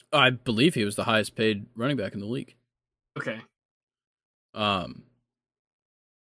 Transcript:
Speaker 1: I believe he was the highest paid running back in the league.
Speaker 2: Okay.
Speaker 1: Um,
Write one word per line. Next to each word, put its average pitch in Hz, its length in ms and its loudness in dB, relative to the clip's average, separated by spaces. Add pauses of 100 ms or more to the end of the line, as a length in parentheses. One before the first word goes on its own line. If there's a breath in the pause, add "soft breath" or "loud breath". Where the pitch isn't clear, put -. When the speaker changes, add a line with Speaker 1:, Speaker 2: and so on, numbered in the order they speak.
(120)
Speaker 1:
I 139 180 6
believe 127 460 2
he 110 100 0
was 101 100 -2
the 95 100 -2
highest 110 300 0
paid 110 300 0 (100)
running 131 220 -2
back 98 160 -6
in 104 60 -10
the 101 80 -8
league. 127 280 -8 (640)
Speaker 2:
Okay. 110 240 -8 (1120)
Speaker 1:
Um, 101 480 -2 (1200)